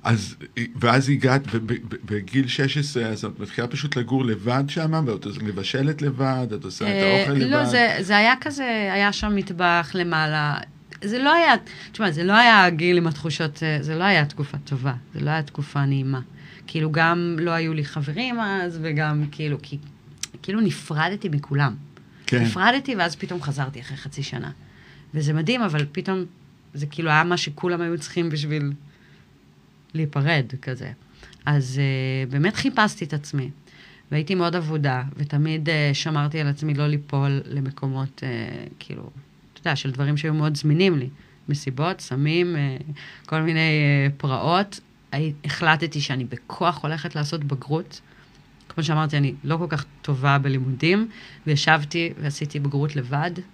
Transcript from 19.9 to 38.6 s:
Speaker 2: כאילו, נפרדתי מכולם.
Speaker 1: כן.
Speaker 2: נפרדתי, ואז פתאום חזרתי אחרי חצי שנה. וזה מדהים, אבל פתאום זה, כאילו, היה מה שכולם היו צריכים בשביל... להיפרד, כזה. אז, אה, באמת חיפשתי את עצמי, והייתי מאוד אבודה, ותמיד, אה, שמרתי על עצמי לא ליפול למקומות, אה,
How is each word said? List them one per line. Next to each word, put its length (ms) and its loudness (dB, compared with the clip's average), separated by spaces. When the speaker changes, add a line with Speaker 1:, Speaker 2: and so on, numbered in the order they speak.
Speaker 2:
כאילו, 200 -2
נפרדתי 680 -2
מכולם. 460 0
Speaker 1:
כן. 180 4
Speaker 2:
נפרדתי, 520 2
ואז 200 0
פתאום 260 -6
חזרתי 400 -4
אחרי 160 -12
חצי 260 -10
שנה. 280 -8
וזה 200 0
מדהים, 280 2
אבל 300 0
פתאום 340 -2
זה, 120 -6
כאילו, 240 -4
היה 140 6
מה 140 2
שכולם 440 -2
היו 180 -2
צריכים 300 -2
בשביל... 420 -2
להיפרד, 500 2
כזה. 300 -10
אז, 340 2
אה, 500 0
באמת 260 0
חיפשתי 500 0
את 80 -8
עצמי, 360 -4
והייתי 240 0
מאוד 200 0
אבודה, 480 0
ותמיד, 540 0
אה, 240 2
שמרתי 460 0
על 80 0
עצמי 260 -2
לא 140 0
ליפול 580 0
למקומות, 800 -6
אה, 60 -6